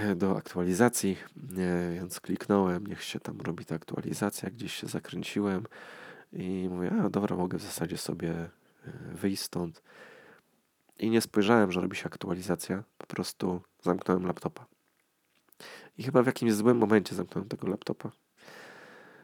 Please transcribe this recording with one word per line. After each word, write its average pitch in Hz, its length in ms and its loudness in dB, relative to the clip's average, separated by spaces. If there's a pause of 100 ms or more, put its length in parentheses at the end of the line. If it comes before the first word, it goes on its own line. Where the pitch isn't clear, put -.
e, 104 120 2
do 95 220 4
aktualizacji, 92 800 2 (420)
e, 87 360 0
więc 90 260 -8
kliknąłem, 92 640 2
niech 101 160 -8
się - 180 -8
tam - 200 -10
robi 85 240 -6
ta 80 100 -6
aktualizacja, - 760 -4
gdzieś 113 240 -8
się - 120 -8
zakręciłem 95 800 -2 (640)
i 92 380 -4
mówię: 90 220 -2 (120)
"A, 104 40 2
dobra, 101 280 0
mogę 90 220 0
w - 40 -8
zasadzie 85 360 -6
sobie, 85 320 -4
e, 85 200 -6 (640)
wyjść 98 280 -2
stąd". 87 400 -6 (1160)
I 104 120 0
nie 113 100 6
spojrzałem, 104 520 6
że 90 80 0
robi 95 160 -2
się - 100 -6
aktualizacja, 90 760 -4 (160)
po - 80 -16
prostu - 560 -4 (200)
zamknąłem 92 440 2
laptopa. - 400 -6 (1300)
I - 40 -10
chyba 127 200 6
w 117 40 0
jakimś 120 260 4
złym 113 260 6
momencie 104 360 6
zamknąłem 95 340 -4
tego - 200 -6
laptopa. 107 420 -4 (1120)